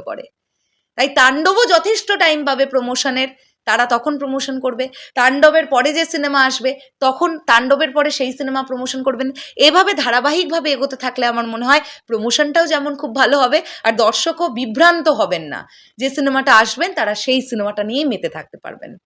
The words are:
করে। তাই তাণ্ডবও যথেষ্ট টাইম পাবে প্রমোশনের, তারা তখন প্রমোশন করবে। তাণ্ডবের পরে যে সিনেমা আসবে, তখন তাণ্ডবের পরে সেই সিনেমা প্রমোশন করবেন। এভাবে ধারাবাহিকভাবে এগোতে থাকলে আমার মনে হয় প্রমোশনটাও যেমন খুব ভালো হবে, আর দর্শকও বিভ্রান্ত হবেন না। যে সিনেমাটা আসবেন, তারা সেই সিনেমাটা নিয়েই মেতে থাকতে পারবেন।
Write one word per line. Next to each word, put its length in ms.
করে। 160
তাই 120
তাণ্ডবও 460
যথেষ্ট 440
টাইম 220
পাবে 200
প্রমোশনের, 640
তারা 180
তখন 360
প্রমোশন 380
করবে। 260
তাণ্ডবের 580
পরে 200
যে 120
সিনেমা 340
আসবে, 220
তখন 300
তাণ্ডবের 420
পরে 200
সেই 220
সিনেমা 300
প্রমোশন 400
করবেন। 260
এভাবে 260
ধারাবাহিকভাবে 800
এগোতে 260
থাকলে 280
আমার 220
মনে 180
হয় 160
প্রমোশনটাও 600
যেমন 340
খুব 140
ভালো 220
হবে, 220
আর 120
দর্শকও 540
বিভ্রান্ত 600
হবেন 340
না। 60
যে 120
সিনেমাটা 420
আসবেন, 320
তারা 220
সেই 260
সিনেমাটা 420
নিয়েই 280
মেতে 180
থাকতে 360
পারবেন। 280